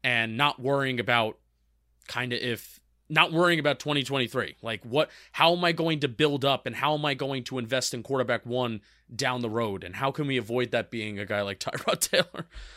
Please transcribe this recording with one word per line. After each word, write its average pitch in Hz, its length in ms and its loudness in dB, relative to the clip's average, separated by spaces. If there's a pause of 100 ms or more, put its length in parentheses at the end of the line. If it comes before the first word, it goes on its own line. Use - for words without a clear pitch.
and 113 320 2
not 143 240 2
worrying 131 400 0
about 117 380 2 (680)
kinda 120 380 -4
if, - 340 -6 (300)
not 156 220 4
worrying 170 280 4
about 143 200 2
twenty 147 240 0
twenty-three. 127 580 -2
Like, 113 220 -6
what, 127 260 0 (220)
how 165 240 4
am 175 80 -2
I 175 80 4
going 165 300 0
to 143 60 2
build 143 380 0
up 135 200 0
and 117 100 -8
how 151 180 0
am 151 120 -2
I 139 100 0
going 135 300 -4
to 131 120 -8
invest 123 360 -2
in 120 100 -8
quarterback 127 420 0
one 117 360 -2 (340)
down 127 260 -2
the 117 80 -2
road? 107 340 -2
And 90 120 -12
how 135 160 -2
can 147 160 -2
we 135 100 0
avoid 117 340 0
that 113 200 -2
being 107 280 -6
a 104 60 -6
guy 104 160 0
like 101 180 -4
<laughs> - 0 -
Tyrod - 400 -2
Taylor? - 460 0 (320)